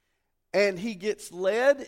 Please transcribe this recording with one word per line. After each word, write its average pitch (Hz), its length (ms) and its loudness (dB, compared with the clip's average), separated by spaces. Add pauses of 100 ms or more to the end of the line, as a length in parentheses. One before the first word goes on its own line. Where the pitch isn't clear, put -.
(560)
and 196 240 2
he 220 160 -6
gets 196 360 -6
led 226 560 2